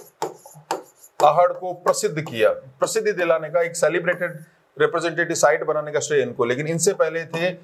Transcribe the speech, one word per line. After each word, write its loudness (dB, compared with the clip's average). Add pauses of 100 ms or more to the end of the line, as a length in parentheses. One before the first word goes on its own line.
(1300)
आहड़ 6
को -8
प्रसिद्ध -2
किया, 2
प्रसिद्धि -2
दिलाने 0
का 2
एक -6
celebrated -2 (320)
representative 0
site 4
बनाने -4
का 0
श्रेय 0
इनको, -2
लेकिन -2
इनसे 0
पहले -2
थे -4 (180)